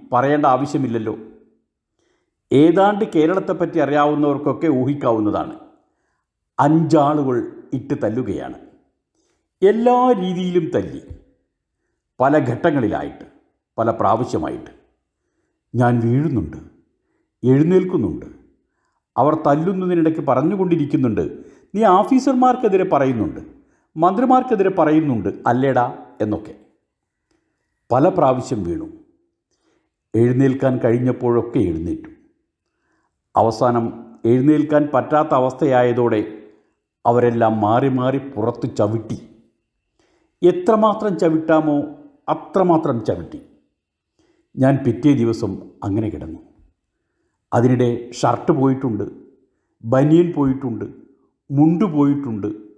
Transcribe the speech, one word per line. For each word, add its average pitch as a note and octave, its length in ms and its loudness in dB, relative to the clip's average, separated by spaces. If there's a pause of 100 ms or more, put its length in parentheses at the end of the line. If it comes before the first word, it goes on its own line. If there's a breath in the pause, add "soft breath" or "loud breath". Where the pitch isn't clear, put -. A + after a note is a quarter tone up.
(140)
പറയേണ്ട C#3+ 320 2
ആവശ്യമില്ലല്ലോ, B2+ 720 0 (1400)
ഏതാണ്ട് F#3+ 520 4 (100)
കേരളത്തെപ്പറ്റി E3+ 640 0
അറിയാവുന്നവർക്കൊക്കെ D3 880 0
ഊഹിക്കാവുന്നതാണ്. B2 920 -2 (1000)
അഞ്ചാളുകൾ C#3+ 1040 2 (100)
ഇട്ട് C3 200 -6 (100)
തല്ലുകയാണ്. - 680 -6 (920)
എല്ലാ B3 500 4
രീതിയിലും F3+ 640 -2
തല്ലി, F#2 260 -6 (1200)
പല C#3 180 2
ഘട്ടങ്ങളിലായിട്ട്, A#2+ 880 -2 (520)
പല A2+ 140 0
പ്രാവശ്യമായിട്ട്. G2+ 800 -2 (1040)
ഞാൻ A#2+ 240 2
വീഴുന്നുണ്ട്, A#2 580 -2 (840)
എഴുന്നേൽക്കുന്നുണ്ട്. D#3+ 840 2 (920)
അവർ D3 180 2
തല്ലുന്നതിനിടയ്ക്ക് E3 840 0
പറഞ്ഞുകൊണ്ടിരിക്കുന്നുണ്ട്, C#3 1200 -2 (320 loud breath)
"നീ G#3+ 80 0
ഓഫീസർമാർക്കെതിരെ A#3+ 1000 2
പറയുന്നുണ്ട്, C3 560 -2 (580)
മന്ത്രിമാർക്കെതിരെ G3 720 2
പറയുന്നുണ്ട് D3+ 600 2 (180)
അല്ലേടാ" B2+ 580 0 (160)
എന്നൊക്കെ. G#2 340 -6 (1400)
പല C#3 180 4
പ്രാവശ്യം C3 540 0
വീണു. E2+ 240 -6 (1300)
എഴുന്നേൽക്കാൻ B2+ 640 2
കഴിഞ്ഞപ്പോഴൊക്കെ A#2+ 840 0
എഴുന്നേറ്റു. E2 500 -4 (1300)
അവസാനം A#2 920 -2
എഴുന്നേൽക്കാൻ D3 680 2
പറ്റാത്ത D3 360 0
അവസ്ഥയായതോടെ B2 1200 0 (560)
അവരെല്ലാം A#2 560 2
മാറി B2 280 2
മാറി B2+ 280 -2
പുറത്ത് A#2 580 -6
ചവിട്ടി. A2 520 -4 (1160)
എത്രമാത്രം G#3 760 0
ചവിട്ടാമോ D#3 560 2 (540)
അത്രമാത്രം D#3+ 760 0
ചവിട്ടി. F2 360 -6 (1160)
ഞാൻ C#3 280 2
പിറ്റേ C#3+ 300 2
ദിവസം A2+ 560 -4 (120)
അങ്ങനെ G#2 260 -2
കിടന്നു. - 300 -12 (1160)
അതിനിടെ A#2+ 580 0
ഷർട്ട് A#2+ 400 -2
പോയിട്ടുണ്ട്, C3 520 -2 (800)
ബനിയൻ D3+ 520 4
പോയിട്ടുണ്ട്, B2+ 500 -2 (640)
മുണ്ട് D#3+ 340 2
പോയിട്ടുണ്ട്, C#3 640 -2 (300)